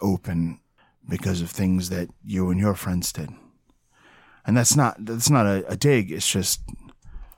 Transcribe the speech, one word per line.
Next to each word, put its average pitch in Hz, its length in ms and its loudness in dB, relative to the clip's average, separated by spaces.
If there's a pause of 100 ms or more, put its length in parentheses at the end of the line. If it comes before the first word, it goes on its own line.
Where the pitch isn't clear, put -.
open 87 560 -2 (500)
because 90 320 -2
of 85 100 -6
things 92 400 0
that 90 180 -6 (160)
you 92 260 0
and 90 100 2
your 104 140 2
friends 90 380 -4
did. 76 180 -10 (1160)
And 104 120 2
that's 120 180 4
not, 123 300 2
that's 117 260 -2
not 127 160 6
a, 98 220 0
a 92 80 -6
dig, 123 340 4
it's - 180 -4
just, - 320 0 (760)